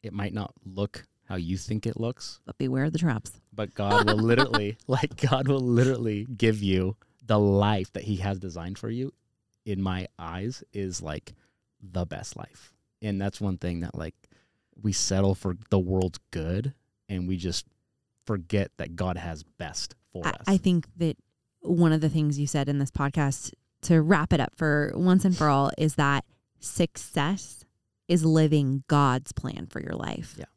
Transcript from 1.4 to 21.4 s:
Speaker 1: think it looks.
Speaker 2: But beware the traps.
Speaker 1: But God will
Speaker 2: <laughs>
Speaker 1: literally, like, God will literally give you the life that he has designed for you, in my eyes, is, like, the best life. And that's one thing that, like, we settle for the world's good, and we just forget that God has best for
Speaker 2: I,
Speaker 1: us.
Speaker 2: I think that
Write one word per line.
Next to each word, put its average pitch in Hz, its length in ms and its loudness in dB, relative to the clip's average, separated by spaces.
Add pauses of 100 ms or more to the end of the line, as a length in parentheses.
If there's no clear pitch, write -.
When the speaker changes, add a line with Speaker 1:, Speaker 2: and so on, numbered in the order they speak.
Speaker 1:
think 107 300 -6
it 113 120 -6
looks. - 460 -8
Speaker 2:
But - 140 -16
beware 131 320 -2
the 165 80 -4
traps. 143 420 -2 (120)
Speaker 1:
But 104 220 -6
God 101 320 4
will - 100 4
Speaker 2:
<laughs> 110 140 4
Speaker 1:
literally, 202 460 2 (100)
like, - 300 0
God 131 320 2
will 139 120 2
literally 120 680 2 (100)
give 107 260 4
you 95 340 2 (280)
the 107 140 4
life 101 540 4
that - 120 -10
he 104 120 -2
has 95 220 -4
designed 90 400 -10
for 110 120 -8
you, 127 220 -8 (520)
in 98 160 -4
my 92 280 -2 (100)
eyes, 92 540 -10
is, 95 280 -8
like, 76 340 -10 (460)
the 90 240 -6
best - 320 -12
life. - 360 -18 (280)
And 101 200 -4
that's 98 200 -6
one 95 180 -4
thing 87 220 -6
that, 87 160 -8
like, 80 180 -10 (680)
we 104 120 -2
settle 98 420 2
for 92 220 -6 (140)
the 101 80 4
world's 92 400 0 (120)
good, 92 440 -4 (340)
and 90 200 -4
we 92 80 -2
just 87 300 -4 (600)
forget 98 520 -2
that 85 180 -10
God 90 200 -2
has 82 280 -10
best - 500 -10 (180)
for 87 140 -8
Speaker 2:
I, - 40 -2
Speaker 1:
us. - 160 -12
Speaker 2:
I 196 100 4
think 180 300 2 (100)
that 170 200 -2 (440)